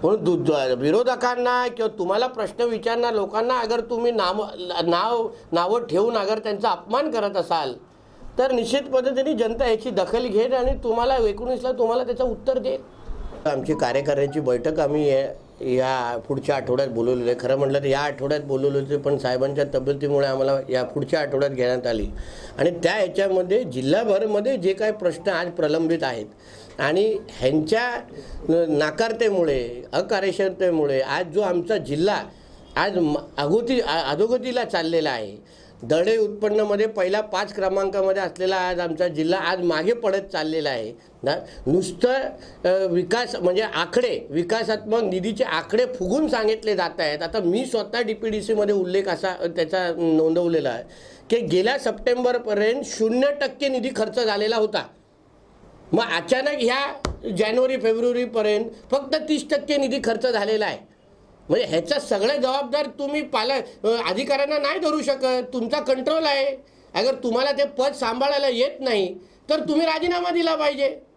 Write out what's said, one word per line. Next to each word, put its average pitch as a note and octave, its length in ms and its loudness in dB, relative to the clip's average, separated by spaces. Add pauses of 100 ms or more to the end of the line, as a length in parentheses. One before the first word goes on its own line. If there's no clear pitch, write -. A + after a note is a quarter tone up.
म्हणून F#3+ 200 2
दु-, D#3+ 200 2
दु-, C3+ 340 2
विरोधकांना B3 880 2
किंवा A3 320 -4
तुम्हाला G3 280 2
प्रश्न A3+ 360 -4
विचारणार A#3 500 0
लोकांना A3 460 0
अगर A#3 200 0
तुम्ही A#3 320 -2
नाम, G3+ 300 0 (440)
नाव, G#3+ 440 2 (220)
नावं G3 340 2
ठेवून G#3+ 320 2
अगर G#3+ 220 0
त्यांचा G#3+ 300 -2
अपमान B3 420 0
करत G3+ 260 -2
असाल D#3 360 0 (640)
तर C4 120 4
निश्चित A#3+ 300 0
पद्धतीने C4 520 0
जनता A#3 360 0
याची A3 200 0
दखल G#3+ 380 0
घेईल A3+ 260 2
आणि C4 300 0
तुम्हाला A#3+ 340 2
एकोणीसला A#3+ 540 0
तुम्हाला B3 320 2
त्याचं A#3+ 200 -2
उत्तर B3 340 0
देईल. G#3 240 -2 (640)
आमची C#3+ 280 0
कार्यकारिणीची C#3 680 0
बैठक C3 400 0
आम्ही D3 300 2
या C3+ 240 2 (300)
या B2+ 540 0 (100)
पुढच्या C#3 280 0
आठवड्यात C3 320 0
बोलवलेलं A#2+ 440 0
आहे. A#2+ 80 0
खरं B2 160 2
म्हटलं C#3 240 2
तर C#3+ 60 -4
या C3+ 140 2
आठवड्यात C#3+ 420 -2
बोलवलं C#3 380 0
होतं, C#3 180 -2
पण C#3 200 0
साहेबांच्या C3 480 0 (100)
तब्येतीमुळे C#3 520 2
आम्हाला C3+ 320 2 (100)
या B2+ 140 2
पुढच्या C#3 360 -2
आठवड्यात C#3 320 0
घेण्यात B2 360 0
आली. G#2+ 200 0 (500)
आणि D#3 140 2
त्या E3+ 220 0
ह्याच्यामध्ये F#3+ 720 2
जिल्हाभरमध्ये G#3 920 0
जे F#3+ 160 0
काही G#3+ 180 0
प्रश्न F3 380 -2
आज F3 220 -2
प्रलंबित D#3+ 520 2
आहेत A#2+ 220 -4 (540)
आणि G3 380 2 (120)
ह्यांच्या A3 720 0 (480)
न-, D#3+ 280 4
नाकारतेमुळे, D#3 1080 0 (100)
अकार्यक्षमतेमुळे F#3 1080 2
आज D3+ 240 -2
जो E3 160 0
आमचा F3+ 360 0
जिल्हा D3+ 460 0 (520)
आज F#3 220 0
म-, D3+ 200 2 (200)
अगोती-, A3+ 460 2
आ-, D3 280 -2
अधोगतीला A#3 520 0
चाललेला E3 460 0
आहे, G#2+ 540 -8 (200)
दडे F3 340 2
उत्पन्नामध्ये G#3 720 0
पहिल्या G#3 340 0
पाच G3+ 340 -4
क्रमांकामध्ये F#3+ 680 0
असलेला F#3 340 -2
आज F3+ 240 -2
आमचा F3 280 0
जिल्हा E3 320 0
आज F3+ 220 -2
मागे E3+ 320 2
पडत G3 380 -2
चाललेला D#3 380 -2
आहे A#2 240 -4 (300)
ना. C#3 120 2 (320)
नुसतं, F#3+ 460 2 (520)
अ, F#3+ 200 4
विकास F#3 500 0
म्हणजे F3+ 260 2
आकडे, F3+ 680 0
विकासात्मक G#3+ 720 0
निधीचे G3+ 400 -2
आकडे G#3 420 0
फुगून B3 420 0
सांगितले G#3+ 480 0
जात F3 240 -2
आहेत. D3+ 220 0
आता E3 180 -2
मी G3 260 0
स्वतः A3+ 360 -2
डीपीडीसीमध्ये G#3+ 760 0
उल्लेख F#3 280 2
असा, F#3 260 -2
अ, F3+ 180 -4
त्याचा F3 500 0
नोंदवलेला D#3+ 720 2
आहे A#2 140 -6 (460)
की A#3 160 2
गेल्या F#3 320 2
सप्टेंबरपर्यंत A#3+ 1080 0
शून्य A#3 420 2 (140)
टक्के C#4 260 -2
निधी C4 280 -2
खर्च G#3+ 240 -2
झालेला G#3+ 360 0
होता. G#3+ 320 0 (1040)
मग G#3+ 120 4
अचानक B3+ 560 0
ह्या C4 340 0 (440)
जानेवारी, B3 400 2
फेब्रुवारीपर्यंत A3+ 880 0 (260)
फक्त C#4 240 -2 (140)
तीस D4+ 220 0
टक्के C#4+ 260 0
निधी C4+ 260 0
खर्च A3+ 240 0
झालेला G#3+ 380 0
आहे. - 280 -8 (560)
म्हणजे A3 180 4
ह्याचा C#4+ 320 0
सगळा A3+ 360 0
जबाबदार C4+ 500 0
तुम्ही C#4+ 360 -4
पालक, B3+ 640 -2
अ, - 20 2 (220)
अधिकाऱ्यांना C#4 480 0
नाही D4 220 0
धरू D#4 220 0
शकत. B3+ 520 -2
तुमचा B3 260 -2
कंट्रोल D4 460 0
आहे. C#4 320 0 (360)
अगर B3+ 200 0
तुम्हाला B3+ 380 0
ते C#4 140 2
पद C#4 280 -2
सांभाळायला C4+ 540 0
येत B3+ 320 0
नाही G3+ 360 0 (340)
तर D4+ 100 4
तुम्ही D#4 260 2
राजीनामा F4 440 0
दिला E4 260 2
पाहिजे. C#4 440 0 (180)